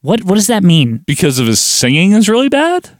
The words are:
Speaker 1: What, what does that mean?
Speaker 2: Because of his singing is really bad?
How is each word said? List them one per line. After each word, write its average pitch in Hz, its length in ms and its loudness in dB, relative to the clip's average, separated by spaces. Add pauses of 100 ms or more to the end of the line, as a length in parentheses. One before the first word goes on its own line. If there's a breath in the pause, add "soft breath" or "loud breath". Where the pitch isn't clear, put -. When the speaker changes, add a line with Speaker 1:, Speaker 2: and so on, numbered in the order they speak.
Speaker 1:
What, 208 220 -2
what 190 120 0
does 208 120 0
that 214 160 0
mean? 147 420 2
Speaker 2:
Because 143 340 -2
of 120 80 0
his 110 120 0
singing 156 540 0
is 214 160 2
really 247 200 0
bad? 339 360 -2 (140)